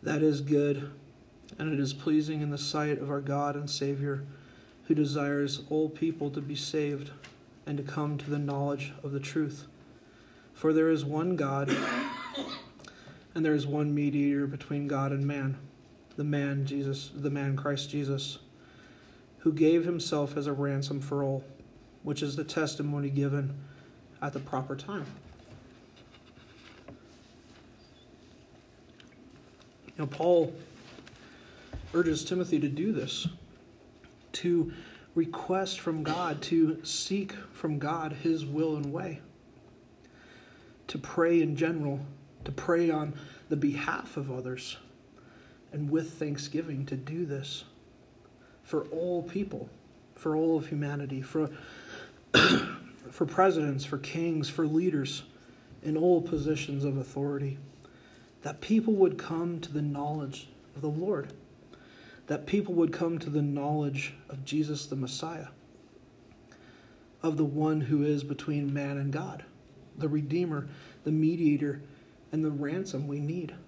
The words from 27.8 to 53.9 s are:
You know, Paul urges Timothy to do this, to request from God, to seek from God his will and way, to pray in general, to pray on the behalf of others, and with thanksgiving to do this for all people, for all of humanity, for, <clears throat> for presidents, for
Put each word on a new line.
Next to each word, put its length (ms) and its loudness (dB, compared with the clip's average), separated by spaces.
You 60 -2
know, 40 -2
Paul 460 4
urges 300 2
Timothy 380 0
to 80 0
do 240 0
this, 340 -2
to 380 2
request 640 0
from 220 -2
God, 400 0
to 420 4
seek 480 -2
from 260 -2
God 360 -2
his 320 2
will 320 0
and 160 -2
way, 260 -6
to 100 -8
pray 440 4
in 160 2
general, 420 0
to 80 -6
pray 360 4
on 260 0
the 80 0
behalf 580 0
of 160 -4
others, 460 -6
and 160 -2
with 240 0
thanksgiving 720 -4
to 100 -4
do 300 -4
this 400 -8
for 220 -2
all 380 -2
people, 460 -6
for 200 -2
all 220 4
of 100 -2
humanity, 540 -4
for, 280 0
<clears throat> 760 4
for 140 0
presidents, 600 4
for 120 -4